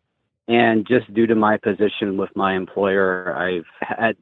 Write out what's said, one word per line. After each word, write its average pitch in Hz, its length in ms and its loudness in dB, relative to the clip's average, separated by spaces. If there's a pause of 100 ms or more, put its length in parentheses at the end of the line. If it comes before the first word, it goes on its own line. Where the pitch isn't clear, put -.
(480)
And 113 400 2
just 113 240 0
due 113 140 2
to 110 100 2
my 107 220 2
position 101 600 -2
with 98 180 -4
my 98 200 0
employer, 95 800 -2
I've 87 300 -4 (140)
had 110 420 -2